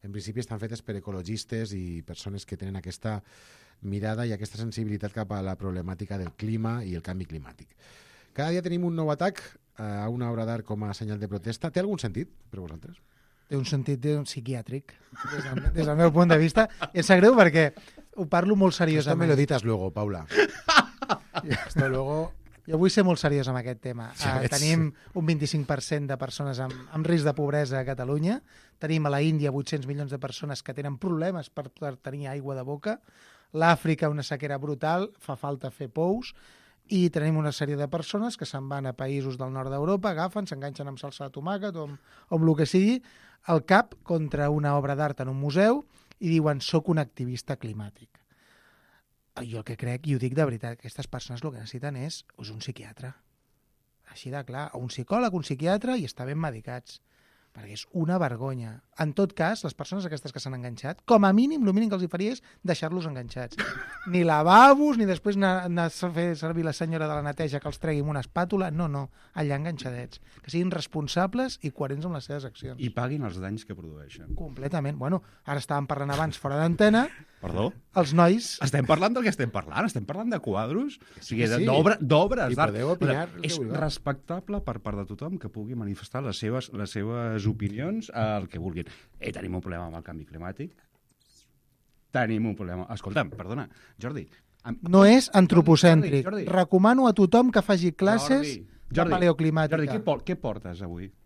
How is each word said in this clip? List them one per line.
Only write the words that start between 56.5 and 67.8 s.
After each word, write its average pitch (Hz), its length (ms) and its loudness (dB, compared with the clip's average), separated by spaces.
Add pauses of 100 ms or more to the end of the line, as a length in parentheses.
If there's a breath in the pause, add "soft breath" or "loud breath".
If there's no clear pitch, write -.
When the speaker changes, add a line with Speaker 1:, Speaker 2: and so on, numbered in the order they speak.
Speaker 2:
perquè 104 240 -16
és - 160 -12
una 170 280 0
vergonya. 120 580 -4 (220)
En 151 120 0
tot 196 240 0
cas, 165 280 0
les 147 120 -6
persones 185 320 -6
aquestes 147 240 -10
que 143 80 -12
s'han 131 160 -8
enganxat, 123 480 -10
com 214 240 8
a 190 80 6
mínim, 269 320 4
el 190 80 4
mínim 220 160 2
que 196 60 -2
els 180 80 -2
hi - 20 -6
faria 196 240 -4
és 254 80 -10 (240 soft breath)
deixar-los 170 460 -2
enganxats. 123 500 -10
<laughs> - 520 -8
Ni 175 120 4
lavabos, 233 720 8
ni 226 80 2
després 196 320 0
anar, 185 300 2
anar 170 240 0
a 180 240 -6
fer 170 220 0
servir 165 280 -4
la 160 80 -2
senyora 160 360 -4
de 151 100 -2
la 147 80 -4
neteja 147 340 -4
que - 80 -8
els 143 140 -10